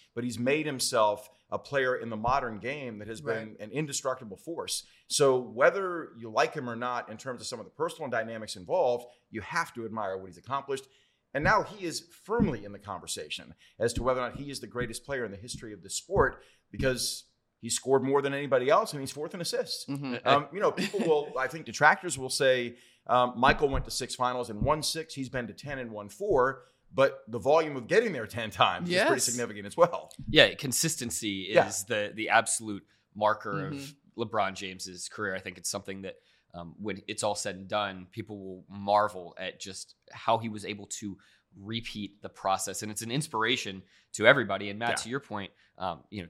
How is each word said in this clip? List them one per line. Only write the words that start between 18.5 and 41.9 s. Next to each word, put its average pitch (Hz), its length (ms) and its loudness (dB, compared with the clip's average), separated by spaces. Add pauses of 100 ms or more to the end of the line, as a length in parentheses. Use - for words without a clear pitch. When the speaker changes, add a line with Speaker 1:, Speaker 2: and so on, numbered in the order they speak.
Speaker 1:
else, 202 240 4
and 143 80 -6
he's 135 100 -8
fourth 151 220 -8
in 180 80 -6
assists. - 440 -4
Speaker 2:
Mm-hmm. 139 300 -4 (100)
Speaker 1:
Um, 143 280 4
you 190 60 -6
know, 170 120 4
people 196 300 -2
will, 147 360 2
I 131 100 0
think 160 180 -10
detractors 147 520 2
will 131 120 -6
say, 123 480 2 (300)
um, 123 300 4
"Michael 143 320 6
went 127 160 -2
to 120 60 -10
six - 240 -6
finals 123 340 -2
and 104 120 -6
won 147 220 2
six. 156 320 -4
He's 131 140 -6
been 123 180 -4
to 101 60 -10
ten 139 260 -10
and 117 120 -8
won 104 180 -10
four." 135 540 2 (300)
But 131 340 4
the 113 120 -6
volume 147 360 4
of 120 120 -8
getting 202 260 4
there 113 140 -6
ten 113 240 -6
times 104 380 4
is 175 120 2
pretty 294 140 6
Speaker 2:
Yes. - 100 0
Speaker 1:
significant 214 400 -2
as 101 100 -12
well. 165 360 4 (180)
Speaker 3:
Yeah, 120 240 8
consistency 120 960 -2
Speaker 1:
Yeah. 123 180 6
Speaker 3:
is - 180 -4
the, 104 280 -2
the 104 160 -4
absolute 107 560 2 (300)
marker 107 380 0 (180)
Speaker 2:
Mm-hmm. 139 60 -6 (460)
Speaker 3:
of 110 60 -8
LeBron 98 240 0
James's 92 560 -10
career. 101 260 -6
I 95 40 -6
think 95 180 -12
it's 90 120 -8
something 98 340 -8
that, 95 120 -10 (380)
um, 85 240 -14
when 98 300 -6
it's - 160 -6
all 104 120 0
said 98 200 -6
and 95 120 -14
done, 95 440 -4
people 104 260 -10
will 95 320 -14
marvel 101 720 2
at 90 200 -8
just - 360 -14 (160)
how - 260 2
he 113 120 -4
was 104 160 -8
able 101 200 -8 (140)
to 101 180 -8 (400)
repeat 104 640 -10